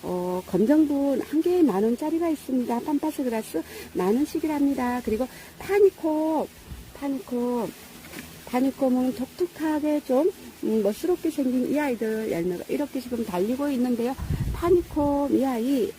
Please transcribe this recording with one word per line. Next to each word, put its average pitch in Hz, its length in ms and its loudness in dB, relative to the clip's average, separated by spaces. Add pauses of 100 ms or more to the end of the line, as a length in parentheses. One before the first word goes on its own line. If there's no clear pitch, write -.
어, 180 440 -4
검정분 277 760 4
한 311 200 0
개에 359 220 4
만 202 200 4
원짜리가 311 460 0
있습니다. 247 520 -2
팜파스 302 420 -2
그라스 233 400 -2 (300)
만 180 220 2
원씩이랍니다. 277 880 0
그리고 220 240 0 (300)
파니콤, 320 880 2 (480)
파니콤, 247 800 -4 (760)
파니콤은 254 680 2
독특하게 302 920 -2
좀, 294 260 4 (320)
음, 220 200 2
멋스럽게 330 480 0
생긴 254 420 0
이 285 60 2
아이들 220 520 -2
열매가 170 380 -2
이렇게 269 320 -4
지금 240 240 -4
달리고 214 460 0
있는데요. 247 440 0 (380)
파니콤 285 800 2
이 233 80 4
아이 254 560 0